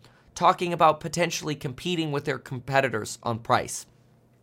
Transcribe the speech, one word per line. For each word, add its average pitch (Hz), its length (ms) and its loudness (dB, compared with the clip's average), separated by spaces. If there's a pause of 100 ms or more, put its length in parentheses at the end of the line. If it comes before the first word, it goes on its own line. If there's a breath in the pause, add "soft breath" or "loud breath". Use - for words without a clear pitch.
(340 soft breath)
talking 175 400 2
about 160 260 4
potentially 170 540 -2
competing 156 580 -4
with 143 140 -2
their 135 140 -2
competitors 127 840 -2
on 113 200 -2
price. - 440 0 (580)